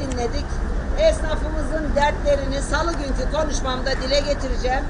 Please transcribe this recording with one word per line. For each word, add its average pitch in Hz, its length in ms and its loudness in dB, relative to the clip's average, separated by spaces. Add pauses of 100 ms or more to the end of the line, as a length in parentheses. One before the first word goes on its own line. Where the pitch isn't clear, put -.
dinledik. 247 440 -2 (540)
Esnafımızın 311 960 0
dertlerini 285 680 2
salı 320 300 0
günkü 277 400 -2
konuşmamda 262 580 0
dile 262 300 0
getireceğim. 269 680 0